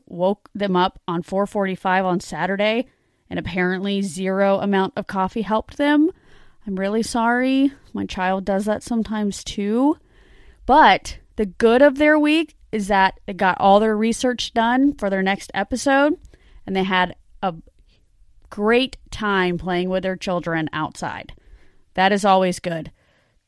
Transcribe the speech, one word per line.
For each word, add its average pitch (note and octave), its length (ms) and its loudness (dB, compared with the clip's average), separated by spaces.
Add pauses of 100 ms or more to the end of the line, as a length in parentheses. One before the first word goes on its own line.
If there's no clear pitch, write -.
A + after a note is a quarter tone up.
woke F3+ 480 -4
them G3 220 0
up F3+ 320 0
on F3 140 -4
four G3 220 -4
forty-five F#3+ 600 -2
on F#3 160 0
Saturday, G3 680 -2 (420)
and - 100 -6
apparently F#3 640 -4
zero F#3+ 560 0
amount G3 360 0
of G3 120 -6
coffee F#3+ 340 -4
helped G#3+ 360 -4
them. D4 340 2 (560)
I'm G3 80 -6
really G3+ 260 -2
sorry. B3+ 680 0 (200)
My G3 140 -6
child F#3+ 400 -2
does G3 200 -2
that G#3+ 180 -2
sometimes G#3+ 600 -4
too. A#3 540 0 (680)
But B3 500 4 (200)
the G#3+ 100 -2
good A#3 340 4
of C#4 160 6
their D4+ 220 4
week D4+ 340 0 (180)
is G3+ 180 -6
that F#3+ 360 2
they G3+ 80 -10
got F#3 260 0
all G3+ 200 6
their G#3+ 180 2
research A#3 560 -2
done B3+ 400 2
for G3+ 160 -4
their F#3+ 140 0
next G3 320 -4
episode, C4+ 580 0 (540)
and F#3+ 80 -4
they F#3+ 80 0
had F#3 320 0 (260)
a F3+ 140 -4 (960)
great A#3 460 0 (120)
time F#3+ 480 -2
playing F3+ 320 -2
with F#3 140 -2
their F#3 140 -4
children E3 540 -4
outside. - 640 -8 (640)
That F#3+ 160 4
is G3+ 140 0
always F#3+ 340 2
good. E3 320 -8 (560)